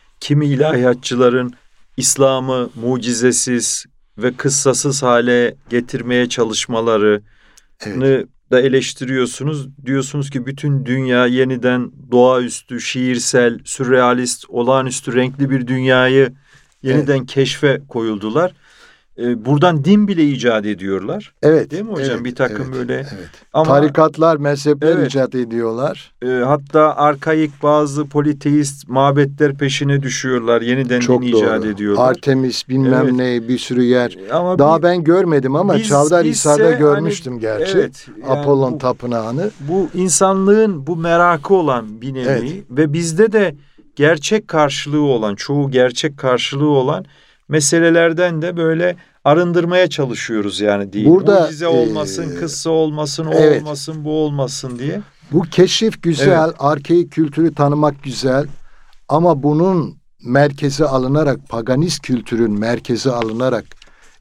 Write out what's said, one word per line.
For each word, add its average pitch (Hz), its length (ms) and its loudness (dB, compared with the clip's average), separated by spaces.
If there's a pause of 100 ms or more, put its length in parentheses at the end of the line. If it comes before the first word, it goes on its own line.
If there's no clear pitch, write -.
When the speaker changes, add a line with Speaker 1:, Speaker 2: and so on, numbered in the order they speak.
(200)
Speaker 1:
kimi 147 260 0
ilahiyatçıların 123 1080 2 (440)
İslam'ı 131 760 0 (140)
mucizesiz 120 1000 -2 (340)
ve 120 180 -2
kıssasız 139 680 -2
hale 120 520 2 (160)
getirmeye 120 580 -2
çalışmalarını 113 920 0 (680)
Speaker 2:
Evet. 131 400 0 (240)
Speaker 1:
da 127 100 4
eleştiriyorsunuz. 131 1080 -2 (180)
Diyorsunuz 139 440 -4
ki 127 160 -6
bütün 139 380 -4
dünya 127 420 0
yeniden 123 640 -2 (220)
doğaüstü, 123 680 2
şiirsel, 123 840 -2
sürrealist, 123 840 0
olağanüstü 127 640 -2
renkli 131 360 -2
bir 127 160 -2
dünyayı 131 560 2 (640)
Speaker 2:
Evet. 131 120 0
Speaker 1:
yeniden 139 300 0
keşfe 139 600 0
koyuldular. 113 640 -2 (640)
E, 120 260 -4
buradan 147 400 2
din 208 240 4
bile 170 160 2
icat 113 420 0
ediyorlar. 98 760 -6
Speaker 2:
Evet, 147 280 2
Speaker 1:
Değil 175 120 -8
mi 220 80 -10
hocam? 139 200 -4
Speaker 2:
evet, 117 140 -6
Speaker 1:
Bir 123 100 -8
takım 123 340 -4
Speaker 2:
evet, 131 60 -10
Speaker 1:
böyle. 127 200 -6
Speaker 2:
evet. 117 340 -10 (240)
Speaker 1:
Ama 151 120 2
Speaker 2:
Tarikatlar, 151 720 2
mezhepler 147 600 0
Speaker 1:
Evet. 143 120 0
Speaker 2:
icat 131 260 -2
ediyorlar. 117 800 -4 (100)
Speaker 1:
E, 127 60 -6
hatta 139 680 0
arkaik 147 680 0
bazı 147 440 0
politeist 143 840 -2
mabetler 139 640 2
peşine 139 480 -2
düşüyorlar. 120 600 0
Yeniden 123 380 0
Speaker 2:
Çok 123 220 2
Speaker 1:
din 123 100 0
Speaker 2:
doğru. 113 120 4
Speaker 1:
icat 110 200 0
ediyorlar. 104 460 0
Speaker 2:
Artemis, 131 580 -2
bilmem 131 360 2
Speaker 1:
Evet. 127 80 0 (300)
Speaker 2:
ne, 113 60 -8
bir 123 100 0
sürü 123 240 -2
yer. 120 340 2 (120)
Speaker 1:
E, 117 40 -6
ama 175 260 0
Speaker 2:
Daha 156 200 6
Speaker 1:
bir 151 40 0
Speaker 2:
ben 175 220 2
görmedim 151 520 2
ama 185 220 2
Speaker 1:
biz, 220 100 -2
Speaker 2:
Çavdar 151 360 4
Speaker 1:
bizse 156 60 0 (200)
Speaker 2:
Hisar'da 147 200 4
Speaker 1:
hani 165 80 2
Speaker 2:
görmüştüm 147 600 0
gerçi. 110 380 -2
Speaker 1:
evet, 135 280 -4 (160)
yani 131 180 -4
Speaker 2:
Apollon 135 340 2
Speaker 1:
bu - 40 -8
Speaker 2:
tapınağını. 123 720 -4 (100)
Speaker 1:
bu 160 340 -2
insanlığın 190 920 2
bu 175 100 -4
merakı 170 580 2
olan 120 460 -2
bir 131 140 -10
nevi 127 140 -4
Speaker 2:
Evet. 135 420 -4
Speaker 1:
ve 147 220 0
bizde 170 400 2
de 190 220 0 (420)
gerçek 160 520 0
karşılığı 147 540 0
olan, 110 320 0
çoğu 143 360 -4
gerçek 127 480 0
karşılığı 139 520 -2
olan 143 340 0 (440)
meselelerden 165 920 2
de 175 140 -6
böyle 170 400 0 (280)
arındırmaya 175 640 2
çalışıyoruz 107 720 -4
yani 101 320 0
diyeyim. 123 220 4
Speaker 2:
Burada, 196 260 4
Speaker 1:
Mucize 160 260 -2
olmasın, 160 720 -2
Speaker 2:
e, 175 40 -10
Speaker 1:
kıssa 160 300 -6
olmasın, 156 560 -2
o 156 80 -2
Speaker 2:
Evet. 156 280 6
Speaker 1:
olmasın, 151 420 -10
bu 151 80 -6
olmasın 139 680 -4
diye. 160 220 -6 (320)
Speaker 2:
Bu 175 100 2
keşif 185 600 0
güzel, 160 440 2
Speaker 1:
Evet. 165 120 -4
Speaker 2:
arkeik 151 540 0
kültürü 160 420 0
tanımak 147 480 0
güzel. 131 440 -2 (640)
Ama 156 340 2
bunun 156 540 0 (300)
merkezi 139 580 0
alınarak, 135 640 0
paganist 127 540 -2
kültürün 113 560 -2
merkezi 117 520 -2
alınarak 117 540 -2 (560)